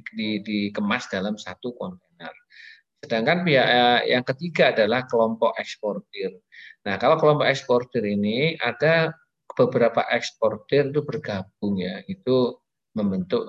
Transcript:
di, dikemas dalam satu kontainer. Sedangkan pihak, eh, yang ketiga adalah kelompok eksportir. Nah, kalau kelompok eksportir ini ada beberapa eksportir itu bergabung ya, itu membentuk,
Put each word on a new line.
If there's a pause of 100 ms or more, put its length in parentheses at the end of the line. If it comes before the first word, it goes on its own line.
(160)
di,
dikemas
dalam
satu
kontainer. (720)
Sedangkan
pihak,
eh,
yang
ketiga
adalah
kelompok
eksportir. (560)
Nah,
kalau
kelompok
eksportir
ini
ada (400)
beberapa
eksportir
itu
bergabung
ya,
itu (400)
membentuk,